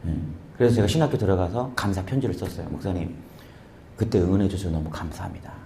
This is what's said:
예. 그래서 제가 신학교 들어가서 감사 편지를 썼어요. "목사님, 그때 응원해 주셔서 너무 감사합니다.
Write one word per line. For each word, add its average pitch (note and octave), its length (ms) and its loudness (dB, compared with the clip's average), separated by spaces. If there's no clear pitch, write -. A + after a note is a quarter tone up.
예. D#2+ 100 0
그래서 A#2+ 200 6
제가 - 100 6
신학교 D3 320 2
들어가서 G2 560 2
감사 F#2+ 300 0
편지를 C3 300 0
썼어요. F2+ 360 -6
"목사님, F2 440 -4
그때 A2 240 2
응원해 F#2 280 4
주셔서 F#2 220 -2
너무 D#2 180 -2
감사합니다. - 640 -10